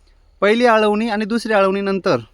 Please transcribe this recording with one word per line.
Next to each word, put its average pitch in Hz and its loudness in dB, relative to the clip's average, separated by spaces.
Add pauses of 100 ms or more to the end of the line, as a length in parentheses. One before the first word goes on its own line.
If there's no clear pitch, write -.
(420)
पहिली 233 2
आळवणी 220 2
आणि 214 -4
दुसरी 220 -4
आळवणीनंतर 196 0 (160)